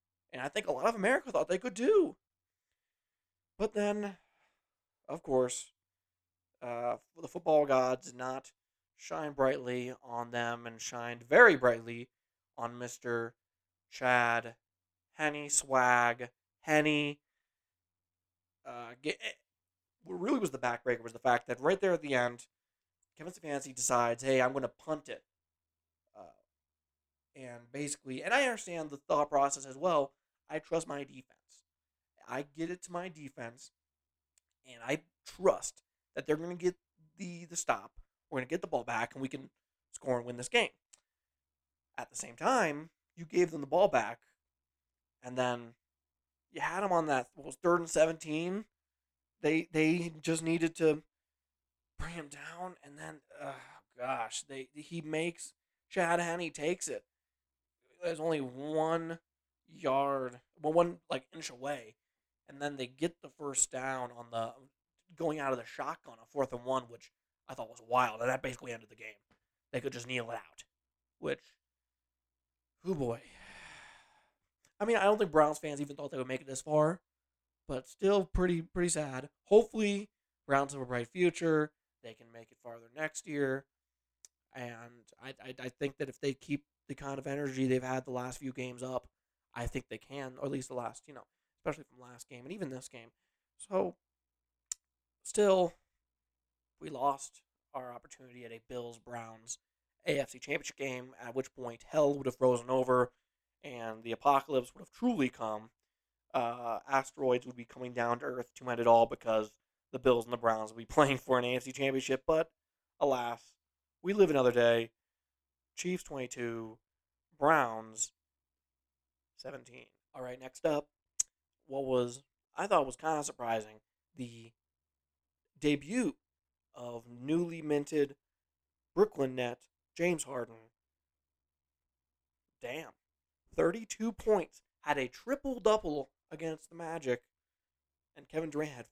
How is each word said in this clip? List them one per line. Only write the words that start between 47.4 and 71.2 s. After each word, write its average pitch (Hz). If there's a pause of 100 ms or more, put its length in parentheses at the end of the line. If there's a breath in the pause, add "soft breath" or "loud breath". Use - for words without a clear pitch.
was 135
third 175
and 165
seventeen. 160 (760)
They, 160
they 165
just 160
needed 165
to 156 (960)
bring 160
him 156
down, 170
and 143
then, 156 (220)
uh, 139 (460 loud breath)
gosh, 123
they, 135
he 151
makes, 156 (360)
Chad 175
Henne 170
takes 156
it. 120 (1000)
There's 170
only 160
one 156 (580)
yard, 135 (220)
well, 151
one, 175 (120)
like, 143
inch 160
away, 127 (520)
and 139
then 143
they 131
get 143
the 156 (100)
first 139
down 131
on 120
the, 117 (640)
going 156
out 139
of 123
the 113
shotgun 143
on 113
fourth 135
and 120
one, 127
which 117 (380)
I 135
thought 117
was -
wild, 117
and 123
that 131
basically 127
ended 113
the 107
game. 107 (640)
They 131
could 131
just 120
kneel 120
it 117
out, 80 (540)
which, - (1500)